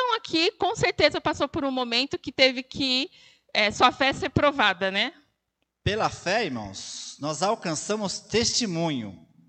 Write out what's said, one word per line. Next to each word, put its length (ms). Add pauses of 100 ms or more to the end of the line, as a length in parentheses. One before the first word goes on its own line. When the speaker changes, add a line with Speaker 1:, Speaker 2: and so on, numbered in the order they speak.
(100)
Speaker 1:
um 40
aqui, 380
com 240
certeza, 440
passou 280
por 160
um 60
momento 480
que 120
teve 320
que, 480 (420)
é, 180
sua 200
fé 220
ser 160
provada, 640
né? 240 (680)
Speaker 2:
Pela 280
fé, 340
irmãos, 760
nós 220
alcançamos 760
testemunho. 1080 (220)